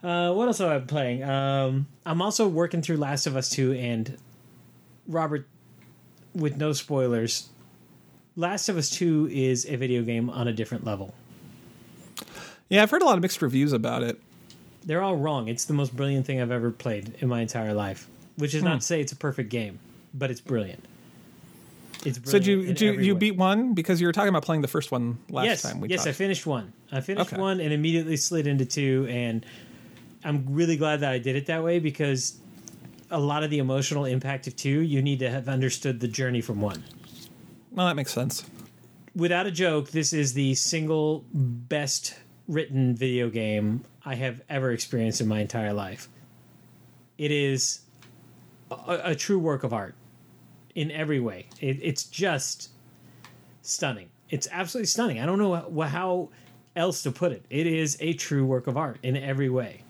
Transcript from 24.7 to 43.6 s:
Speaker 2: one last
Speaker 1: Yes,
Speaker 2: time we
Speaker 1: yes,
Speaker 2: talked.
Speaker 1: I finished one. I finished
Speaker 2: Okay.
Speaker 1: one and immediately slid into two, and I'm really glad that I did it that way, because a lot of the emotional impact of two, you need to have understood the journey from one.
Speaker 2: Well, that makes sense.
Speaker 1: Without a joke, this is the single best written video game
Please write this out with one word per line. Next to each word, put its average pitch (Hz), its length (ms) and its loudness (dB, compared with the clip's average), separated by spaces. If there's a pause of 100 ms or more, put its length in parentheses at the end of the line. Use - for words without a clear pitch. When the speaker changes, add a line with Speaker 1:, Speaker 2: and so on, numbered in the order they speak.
Speaker 2:
one 120 280 0 (100)
last 131 160 0
Speaker 1:
Yes, 220 160 2
Speaker 2:
time - 180 -4
we - 80 -6
Speaker 1:
yes, 175 120 0
Speaker 2:
talked. 160 100 0
Speaker 1:
I - 20 -2
finished 190 340 -2
one. 117 280 -4 (180)
I 135 80 -2
finished 180 320 -2
Speaker 2:
Okay. 196 100 -6
Speaker 1:
one 190 200 0
and 151 100 0
immediately 160 460 0
slid 156 280 0
into 139 200 2
two, 135 440 0
and 120 360 -2 (800)
I'm 147 240 0
really 165 260 2
glad 151 260 2
that 139 120 2
I 127 60 0
did 131 180 -2
it 143 80 -4
that 165 180 -2
way, 170 160 2
because 143 580 0 (720)
a 170 100 0
lot 147 240 2
of 151 80 -2
the 151 80 2
emotional 139 440 0
impact 135 440 -2
of 131 100 -10
two, 139 240 2
you 143 200 2
need 139 180 2
to 127 100 0
have 123 180 -4
understood 131 540 -2
the 123 80 -2
journey 123 320 -2
from 107 180 -4
one. 98 240 -2 (880)
Speaker 2:
Well, 180 160 2
that 170 80 2
makes 143 160 -4
sense. 131 320 -2 (720)
Speaker 1:
Without 175 300 2
a 202 60 -2
joke, 156 400 2
this 156 200 0
is 143 220 2
the 135 220 2
single 156 680 0 (100)
best 131 840 -2 (340)
written 139 480 2
video 123 320 0
game 107 560 0 (180)